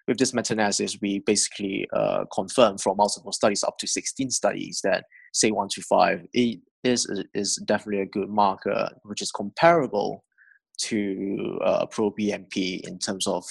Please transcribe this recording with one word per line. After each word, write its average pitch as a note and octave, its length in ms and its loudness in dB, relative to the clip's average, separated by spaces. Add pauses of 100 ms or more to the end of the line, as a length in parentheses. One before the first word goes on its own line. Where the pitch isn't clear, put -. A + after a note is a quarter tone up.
with A#2+ 120 2
this B2 160 2
meta-analysis, G#2+ 680 0
we G2+ 200 0
basically, G2+ 720 0
uh, G2 360 0
confirmed G2 500 2
from G2 180 0
multiple G2+ 340 0
studies, G#2 320 0
up - 140 -2
to - 80 -8
sixteen - 440 -4
studies, G2+ 540 -2
that F#2 220 0 (260)
C - 160 2
A G#2+ 60 2
one G2+ 180 -2
two - 100 -6
five F#2 440 4 (100)
i-, A#2+ 240 2 (240)
is, B2 260 0 (220)
is G2+ 320 -2
definitely G#2 380 0
a F#2+ 40 -4
good F#2+ 220 -4
marker, G2+ 600 0 (140)
which G#2 180 -8
is G2+ 100 -6
comparable G#2 920 2 (580)
to, G2 840 -2
uh, - 220 2
pro G#2+ 240 -2
B G#2 220 -2
N F#2+ 180 -8
P F#2 360 -4
in F#2 120 -12
terms G#2+ 280 -4
of, F2+ 240 -2